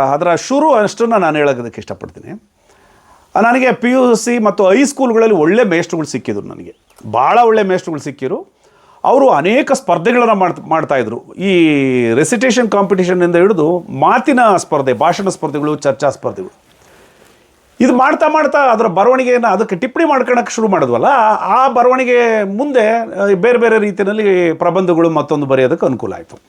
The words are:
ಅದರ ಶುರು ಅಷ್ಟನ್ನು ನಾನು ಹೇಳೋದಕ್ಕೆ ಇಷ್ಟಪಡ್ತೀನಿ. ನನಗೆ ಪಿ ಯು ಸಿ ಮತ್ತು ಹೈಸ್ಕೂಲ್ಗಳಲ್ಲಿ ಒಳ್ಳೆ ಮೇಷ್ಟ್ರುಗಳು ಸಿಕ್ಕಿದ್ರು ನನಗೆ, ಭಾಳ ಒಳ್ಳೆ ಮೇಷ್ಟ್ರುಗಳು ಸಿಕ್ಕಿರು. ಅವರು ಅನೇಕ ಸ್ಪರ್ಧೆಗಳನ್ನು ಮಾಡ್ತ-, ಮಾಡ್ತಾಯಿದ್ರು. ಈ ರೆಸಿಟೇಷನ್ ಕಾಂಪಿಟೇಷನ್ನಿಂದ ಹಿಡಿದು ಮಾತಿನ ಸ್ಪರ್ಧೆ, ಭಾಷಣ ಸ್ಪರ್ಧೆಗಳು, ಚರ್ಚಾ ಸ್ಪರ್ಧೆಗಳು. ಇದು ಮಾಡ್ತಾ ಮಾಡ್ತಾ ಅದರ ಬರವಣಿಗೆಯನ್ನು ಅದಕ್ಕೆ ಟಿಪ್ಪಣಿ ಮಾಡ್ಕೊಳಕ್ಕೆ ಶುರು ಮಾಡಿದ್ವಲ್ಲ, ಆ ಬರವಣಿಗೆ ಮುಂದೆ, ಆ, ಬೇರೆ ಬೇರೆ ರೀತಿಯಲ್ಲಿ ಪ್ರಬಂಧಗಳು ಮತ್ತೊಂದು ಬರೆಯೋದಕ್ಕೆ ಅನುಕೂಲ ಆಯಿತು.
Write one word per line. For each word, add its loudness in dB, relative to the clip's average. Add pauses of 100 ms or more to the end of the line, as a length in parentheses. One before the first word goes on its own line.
(120)
ಅದರ 0
ಶುರು 0
ಅಷ್ಟನ್ನು 0
ನಾನು 0
ಹೇಳೋದಕ್ಕೆ -2
ಇಷ್ಟಪಡ್ತೀನಿ. -16 (920)
ನನಗೆ 2
ಪಿ -2
ಯು 2
ಸಿ -2
ಮತ್ತು 2
ಹೈಸ್ಕೂಲ್ಗಳಲ್ಲಿ 2
ಒಳ್ಳೆ 2
ಮೇಷ್ಟ್ರುಗಳು -2
ಸಿಕ್ಕಿದ್ರು -8
ನನಗೆ, -18 (360)
ಭಾಳ 2
ಒಳ್ಳೆ 4
ಮೇಷ್ಟ್ರುಗಳು -4
ಸಿಕ್ಕಿರು. -8 (580)
ಅವರು 4
ಅನೇಕ 2
ಸ್ಪರ್ಧೆಗಳನ್ನು 0
ಮಾಡ್ತ-, -4
ಮಾಡ್ತಾಯಿದ್ರು. -4
ಈ 0 (440)
ರೆಸಿಟೇಷನ್ 0
ಕಾಂಪಿಟೇಷನ್ನಿಂದ 0
ಹಿಡಿದು 2
ಮಾತಿನ 0 (160)
ಸ್ಪರ್ಧೆ, -2
ಭಾಷಣ -2
ಸ್ಪರ್ಧೆಗಳು, -4
ಚರ್ಚಾ -2
ಸ್ಪರ್ಧೆಗಳು. -10 (1120)
ಇದು 4
ಮಾಡ್ತಾ 2
ಮಾಡ್ತಾ 0 (140)
ಅದರ 0
ಬರವಣಿಗೆಯನ್ನು 2
ಅದಕ್ಕೆ -2
ಟಿಪ್ಪಣಿ -2
ಮಾಡ್ಕೊಳಕ್ಕೆ 0
ಶುರು -2
ಮಾಡಿದ್ವಲ್ಲ, 0 (360)
ಆ 2
ಬರವಣಿಗೆ 2
ಮುಂದೆ, 0 (320)
ಆ, 0
ಬೇರೆ 2
ಬೇರೆ 2
ರೀತಿಯಲ್ಲಿ 0
ಪ್ರಬಂಧಗಳು 0
ಮತ್ತೊಂದು -2
ಬರೆಯೋದಕ್ಕೆ 0
ಅನುಕೂಲ -4
ಆಯಿತು. -18 (100)